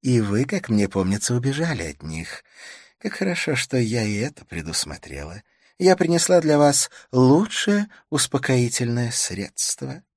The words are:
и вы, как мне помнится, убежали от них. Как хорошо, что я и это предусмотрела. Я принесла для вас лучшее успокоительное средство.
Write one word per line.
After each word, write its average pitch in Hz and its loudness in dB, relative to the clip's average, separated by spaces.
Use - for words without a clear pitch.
и 127 4
вы, 104 0
как 185 -6
мне 104 2
помнится, 98 -2
убежали 139 -2
от 78 -10
них. 80 -10
Как - -8
хорошо, 170 -2
что - -4
я 117 0
и 107 -2
это - -6
предусмотрела. 80 -10
Я 185 6
принесла 170 4
для 151 4
вас 147 4
лучшее 196 4
успокоительное 123 0
средство. - -6